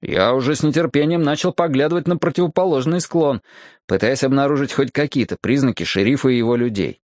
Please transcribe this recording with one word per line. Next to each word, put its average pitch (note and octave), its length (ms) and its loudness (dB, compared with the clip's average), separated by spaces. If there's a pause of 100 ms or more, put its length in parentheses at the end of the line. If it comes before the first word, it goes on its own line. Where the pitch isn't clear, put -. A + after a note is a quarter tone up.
Я F#2+ 320 0
уже C3 220 0
с - 80 -4
нетерпением D3+ 580 0
начал D3+ 300 -2
поглядывать D#3 560 0
на F3 100 0
противоположный E3+ 840 0
склон, C#3+ 400 0 (440)
пытаясь A2+ 380 0
обнаружить C#3 480 0
хоть C3+ 220 -2
какие-то C#3 460 -2
признаки B2+ 440 0
шерифа A#2 460 2
и B2 80 2
его A#2+ 180 0
людей. A2 520 -2